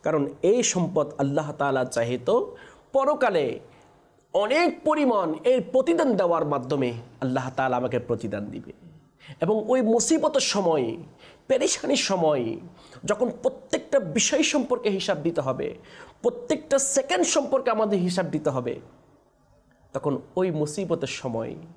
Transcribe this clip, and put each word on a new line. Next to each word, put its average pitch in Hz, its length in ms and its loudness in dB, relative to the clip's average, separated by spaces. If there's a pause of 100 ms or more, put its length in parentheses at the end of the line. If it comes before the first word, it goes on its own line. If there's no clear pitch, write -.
কারণ 151 240 0 (140)
এই 220 220 4
সম্পদ 185 540 0
আল্লাহ 143 340 0
তাআলা 135 340 0
চাহে 123 320 -2
তো 220 380 0 (380)
পরকালে 247 680 2 (760)
অনেক 294 500 2
পরিমাণ 233 600 2
এর 247 280 4
প্রতিদান 277 440 2
দেওয়ার 170 300 2
মাধ্যমে 135 480 0 (280)
আল্লাহ 131 340 -2
তাআলা 131 220 0
আমাকে 123 220 -2
প্রতিদান 104 460 -4
দিবে। - 280 -12 (680)
এবং 214 260 2
ওই 254 140 4
মুসিবতের 240 600 2
সময়, 156 560 0 (500)
পেরেশানির 262 480 0
সময়, 151 600 0 (460)
যখন 208 280 0 (100)
প্রত্যেকটা - 580 -2
বিষয় 208 440 0
সম্পর্কে 247 460 0
হিসাব 190 280 -2
দিতে 156 240 -2
হবে, 131 360 -4 (440)
প্রত্যেকটা 269 580 0
সেকেন্ড 330 460 0
সম্পর্কে 262 460 0
আমাদের 208 280 2
হিসাব 180 260 0
দিতে 151 240 -2
হবে, 127 300 -4 (1120)
তখন 139 280 -2 (140)
ওই 185 160 0
মুসিবতের 156 560 -2
সময় 117 480 -6 (220)